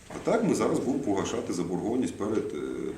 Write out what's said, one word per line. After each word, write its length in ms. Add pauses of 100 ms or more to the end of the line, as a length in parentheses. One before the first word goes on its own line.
А 40 (100)
так 200
ми 120
зараз 240
будемо 240
погашати 500
заборгованість 640
перед, 220
е, 220 (380)